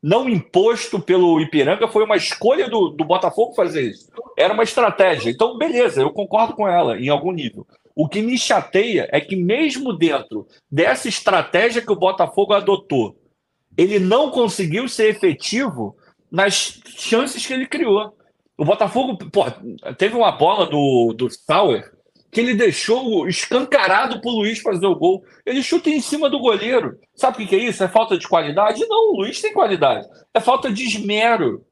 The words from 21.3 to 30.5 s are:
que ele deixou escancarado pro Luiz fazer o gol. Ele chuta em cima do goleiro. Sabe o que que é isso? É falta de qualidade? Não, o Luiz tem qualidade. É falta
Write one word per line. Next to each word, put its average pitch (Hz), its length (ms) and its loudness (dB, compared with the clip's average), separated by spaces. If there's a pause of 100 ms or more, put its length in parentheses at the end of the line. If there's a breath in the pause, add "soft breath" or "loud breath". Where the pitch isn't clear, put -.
que 220 100 0
ele 240 120 0
deixou 214 760 0
escancarado 233 920 0
pro 240 100 -6
Luiz 220 300 -2
fazer 190 260 -2
o 185 100 4
gol. 180 280 0 (220 soft breath)
Ele 254 180 -2
chuta - 260 -2
em 302 120 0
cima 294 280 -2
do 285 80 -4
goleiro. 220 600 0 (160)
Sabe 254 200 0
o - 40 -16
que 214 80 -8
que 190 80 0
é 190 40 4
isso? 233 220 -4
É 190 60 0
falta 220 300 2
de 165 100 -6
qualidade? 190 600 0
Não, 440 260 2
o - 80 -2
Luiz 220 200 -6
tem 427 120 -4
qualidade. 185 520 0 (280 soft breath)
É 226 80 2
falta 262 280 0